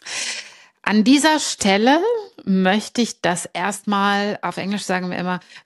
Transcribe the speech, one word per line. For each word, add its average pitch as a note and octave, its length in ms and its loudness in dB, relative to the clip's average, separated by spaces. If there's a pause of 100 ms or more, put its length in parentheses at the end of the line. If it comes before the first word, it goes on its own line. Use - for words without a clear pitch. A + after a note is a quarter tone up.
(880)
An G#3 160 4
dieser D4 380 4
Stelle G#3+ 580 2 (460)
möchte F#3+ 560 0
ich - 180 -4
das F3 260 -2
erstmal, G3+ 960 -2
auf F3 140 -6
Englisch G3 280 -6
sagen F3+ 280 -4
wir - 60 -8
immer, F3+ 240 -4 (240)